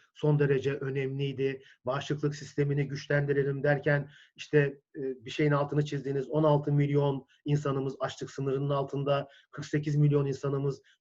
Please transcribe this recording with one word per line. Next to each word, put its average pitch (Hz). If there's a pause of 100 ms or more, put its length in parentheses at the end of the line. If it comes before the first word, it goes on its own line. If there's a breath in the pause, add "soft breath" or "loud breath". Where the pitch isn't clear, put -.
(140 soft breath)
son 151
derece 139
önemliydi. 135 (240 soft breath)
Bağışıklık 147
sistemini 143
güçlendirelim 143
derken 143 (260 soft breath)
işte, - (380)
e, 131
bir 131
şeyin 151
altını 147
çizdiğiniz 139
on 151
altı 147
milyon 143 (200)
insanımız 139
açlık -
sınırının 139
altında, 139 (240 soft breath)
kırk 151
sekiz 151
milyon 143
insanımız 139 (200)